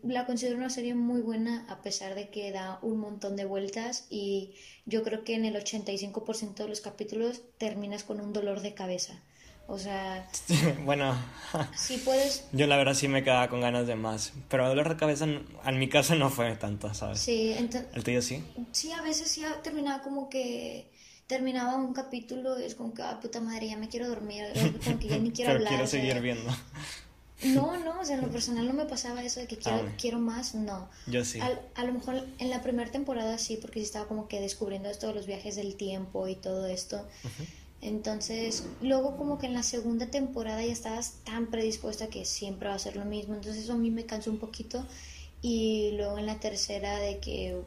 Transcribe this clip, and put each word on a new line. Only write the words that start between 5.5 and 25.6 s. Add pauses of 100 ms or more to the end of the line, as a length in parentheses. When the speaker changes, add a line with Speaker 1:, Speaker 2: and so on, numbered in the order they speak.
Speaker 1:
ochenta
y
cinco
por
ciento
de
los
capítulos (180)
terminas
con
un
dolor
de
cabeza. (440)
O
sea, (220)
Speaker 2:
<laughs>
Bueno, (580)
Speaker 1:
sí
puedes
Speaker 2:
yo
la
verdad
sí
me
quedaba
con
ganas
de
más, (160)
pero
dolor
de
cabeza
en, (200)
en
mi
caso
no
fue
tanto,
¿sabes?
Speaker 1:
Sí,
ento-
Speaker 2:
¿El
tuyo
sí? (300)
Speaker 1:
Sí,
a
veces
sí (220)
terminaba
como
que, (360)
terminaba
un
capítulo
y
es
como
que,
"Ah,
puta
madre,
ya
me
quiero
dormir", (400)
como
que
ya
ni
Speaker 2:
<laughs>
Speaker 1:
quiero
Speaker 2:
Pero
Speaker 1:
hablar,